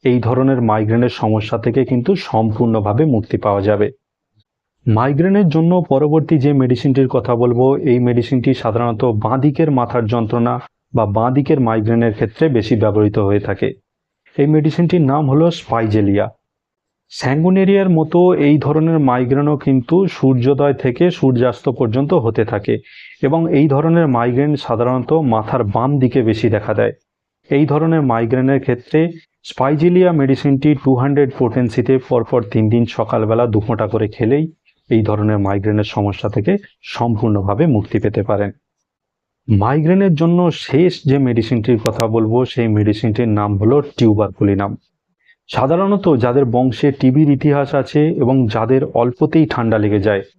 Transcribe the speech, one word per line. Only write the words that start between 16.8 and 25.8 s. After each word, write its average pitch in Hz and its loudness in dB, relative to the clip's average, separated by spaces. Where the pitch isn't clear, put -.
স্যাঙ্গুনেরিয়ার 185 0
মতো 160 2
এই 147 4
ধরনের 156 0
মাইগ্রেনও 135 0
কিন্তু 135 0
সূর্যোদয় 135 0
থেকে 131 -2
সূর্যাস্ত 127 0
পর্যন্ত 127 -2
হতে 113 0
থাকে 107 -4
এবং 147 0
এই 151 2
ধরনের 160 2
মাইগ্রেন 123 0
সাধারণত 123 -4
মাথার 113 -2
বাম 113 -2